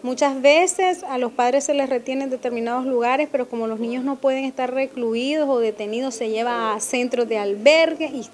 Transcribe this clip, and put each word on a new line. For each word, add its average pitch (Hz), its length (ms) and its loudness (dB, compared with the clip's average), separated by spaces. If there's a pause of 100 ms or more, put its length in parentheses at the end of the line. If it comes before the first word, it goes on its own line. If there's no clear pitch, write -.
Muchas 269 400 0
veces 359 640 4
a 262 140 -6
los 247 140 -2
padres 247 320 2
se 302 100 0
les 277 160 0
retiene 262 360 -2
en 269 40 -6
determinados 247 560 -4
lugares, 262 460 0
pero 247 160 -2
como 226 200 -4
los 220 120 -4
niños 240 240 -4
no 277 140 -2
pueden 269 260 0
estar 262 300 -4
recluidos 262 720 -2
o 262 120 2
detenidos, 226 560 -4
se 233 140 -4
lleva 226 440 -2
a 214 80 -4
centros 247 480 -2
de 226 80 -2
albergue 302 720 2
y 262 260 -10